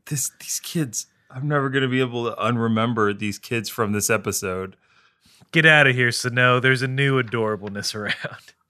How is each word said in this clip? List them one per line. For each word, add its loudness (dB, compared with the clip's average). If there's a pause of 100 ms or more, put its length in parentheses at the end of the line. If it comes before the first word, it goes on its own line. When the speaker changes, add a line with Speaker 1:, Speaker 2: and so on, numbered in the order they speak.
Speaker 1:
this, -6
these -8
kids. -6 (240)
I'm -8
never 0
gonna 0
be 0
able -2
to -4
unremember 2
these -6
kids -6
from -2
this -2
episode. -2 (760)
Speaker 2:
Get 2
out 8
of 4
here, 2
Sano. 2
There's 2
a -2
new 0
adorableness -4
<laughs> -
around. -10 (160)